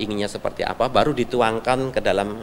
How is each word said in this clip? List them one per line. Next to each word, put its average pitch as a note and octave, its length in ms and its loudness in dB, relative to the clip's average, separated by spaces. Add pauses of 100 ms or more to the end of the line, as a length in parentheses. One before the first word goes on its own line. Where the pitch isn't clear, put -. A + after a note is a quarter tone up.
inginnya G#2 240 -2
seperti - 400 -4
apa, - 240 0
baru C3 240 4
dituangkan B2 800 0
ke A2+ 80 -2
dalam, G2+ 420 0